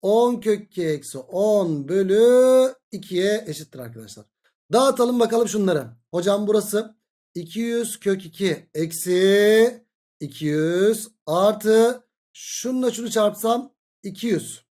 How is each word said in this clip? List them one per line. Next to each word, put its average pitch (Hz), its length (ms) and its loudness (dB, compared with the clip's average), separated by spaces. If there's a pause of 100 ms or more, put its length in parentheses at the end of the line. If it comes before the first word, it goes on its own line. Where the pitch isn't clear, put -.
on 233 380 2
kök 208 240 -2
iki 170 240 -6
eksi 143 300 -6
on 175 680 -2
bölü 240 840 4 (180)
ikiye 202 560 -4
eşittir 151 320 -14
arkadaşlar. 113 460 -18 (480)
Dağıtalım 247 460 2
bakalım 226 280 2
şunları. 185 400 -2 (240)
Hocam 202 360 -2
burası 208 480 -2 (400)
iki 170 240 -10
yüz 233 400 -4
kök 190 260 -4
iki 170 480 -6
eksi 196 1120 2 (340)
iki 151 260 -10
yüz 175 600 0 (180)
artı 214 760 2 (300)
şununla 254 580 -6
şunu 226 200 -8
çarpsam 220 600 -2 (300)
iki 202 240 -8
yüz. - 380 -4 (120)